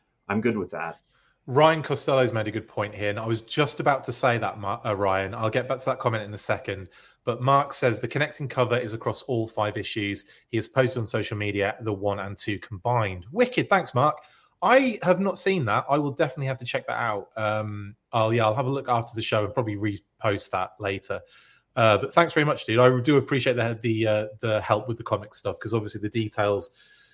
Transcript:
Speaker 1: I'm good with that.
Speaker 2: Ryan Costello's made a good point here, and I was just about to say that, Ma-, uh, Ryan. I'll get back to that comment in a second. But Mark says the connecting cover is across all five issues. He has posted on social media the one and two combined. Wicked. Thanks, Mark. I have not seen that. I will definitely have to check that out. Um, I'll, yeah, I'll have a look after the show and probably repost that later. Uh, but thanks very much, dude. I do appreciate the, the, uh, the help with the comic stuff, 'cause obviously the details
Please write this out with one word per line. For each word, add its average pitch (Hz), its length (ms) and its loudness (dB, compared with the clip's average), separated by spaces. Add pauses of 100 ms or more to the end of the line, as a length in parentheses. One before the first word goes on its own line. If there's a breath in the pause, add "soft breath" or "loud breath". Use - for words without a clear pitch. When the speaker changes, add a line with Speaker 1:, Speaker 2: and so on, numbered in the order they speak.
(280)
Speaker 1:
I'm 104 140 0
good 110 160 0
with 90 140 -6
that. 82 260 -8 (480)
Speaker 2:
Ryan 156 360 6
Costello's 135 500 2
made 107 160 -2
a 104 40 -6
good 107 160 -6
point 104 260 -4
here, 101 160 -2
and 104 100 -2
I 110 60 -6
was 113 160 -2
just - 380 -2
about 139 240 2
to 127 80 -6
say 120 260 2
that, 98 220 -4
Ma-, 101 260 -4
uh, 104 100 0
Ryan. 95 380 0
I'll 113 160 -2
get 123 180 -2
back 131 120 -4
to - 60 -6
that 131 140 -2
comment 113 240 -2
in 101 100 -12
a 101 40 -12
second. 95 520 -6 (340 soft breath)
But 117 180 -4
Mark 139 320 4
says 135 260 2
the 120 80 -6
connecting 143 400 -4
cover 120 300 2
is 110 160 -4
across 113 300 -4
all 113 240 -2
five 104 300 -2
issues. 101 480 -4 (240 soft breath)
He 117 80 -2
has 107 100 -2
posted 127 320 2
on 107 80 -2
social 104 300 -4
media 101 440 0
the 110 120 -2
one 101 260 -2
and 98 180 -8
two 101 220 -4
combined. 98 720 -2
Wicked. 208 380 0
Thanks, 180 240 2
Mark. 143 240 2 (440 soft breath)
I 240 420 4
have 175 160 4
not 190 180 0
seen 190 280 2
that. 110 240 2
I 143 80 4
will 143 140 0
definitely 139 360 -2
have 127 100 -4
to 120 80 -12
check 120 220 -4
that 117 120 -4
out. 107 360 -2
Um, 107 600 -4 (180)
I'll, 113 200 2
yeah, 113 120 4
I'll 110 100 2
have 131 120 -2
a 135 40 -2
look 139 180 -4
after - 260 0
the 110 60 -6
show 107 240 0
and 98 80 -6
probably 110 220 -2
repost 101 760 -4
that 92 280 -4
later. 98 420 -6 (540 soft breath)
Uh, 110 220 6
but 101 160 -4
thanks 170 200 4
very 151 120 4
much, 147 200 -2
dude. 110 140 2
I 127 200 8
do 139 180 4
appreciate 131 380 2
the, 117 260 -2
the, 110 260 2
uh, 107 200 2 (120)
the 107 220 0
help 113 260 0
with 113 100 -4
the 113 60 -14
comic 104 300 -4
stuff, - 260 -6
'cause 110 140 -6
obviously 104 280 -2
the 104 80 -4
details 104 680 -2 (380 soft breath)